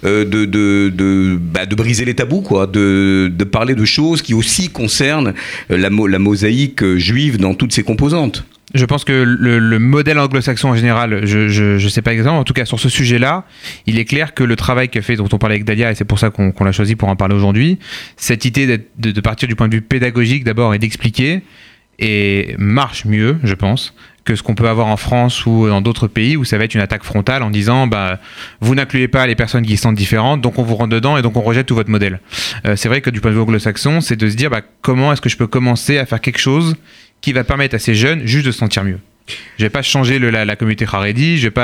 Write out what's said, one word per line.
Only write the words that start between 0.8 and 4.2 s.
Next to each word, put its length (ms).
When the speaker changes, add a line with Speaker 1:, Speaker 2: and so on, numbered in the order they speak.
Speaker 1:
de, 480
bah, 240
de 120
briser 280
les 100
tabous, 260
quoi, 260
de, 680
de 120
parler 320
de 80
choses 360